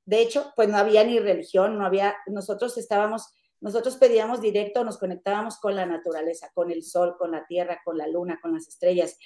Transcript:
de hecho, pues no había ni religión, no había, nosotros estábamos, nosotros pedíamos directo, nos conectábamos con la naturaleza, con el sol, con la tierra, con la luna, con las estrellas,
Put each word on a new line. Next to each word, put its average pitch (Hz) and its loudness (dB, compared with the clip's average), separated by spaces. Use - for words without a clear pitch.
de 214 2
hecho, 285 0
pues 220 4
no 208 0
había 214 6
ni 240 2
religión, 202 2
no 196 -2
había, 196 0
nosotros 208 -6
estábamos, 214 -2
nosotros 233 -4
pedíamos 233 4
directo, 208 0
nos 220 -8
conectábamos 202 -4
con 196 -2
la 185 -2
naturaleza, 165 -6
con 170 -2
el 165 -6
sol, 175 -2
con 175 -4
la 160 -8
tierra, 175 -4
con 165 -6
la 151 -6
luna, 170 -6
con 170 -6
las 160 -8
estrellas, 180 -2